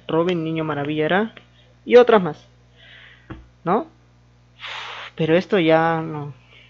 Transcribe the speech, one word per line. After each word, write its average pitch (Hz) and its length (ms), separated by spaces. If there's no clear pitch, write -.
Robin, 165 360
Niño 160 200
Maravilla 151 420
era. 196 280
Y 226 120
otras 233 260
más, 151 220
¿no? 226 220
Pero 160 200
esto 190 240
ya 160 420
no. 147 320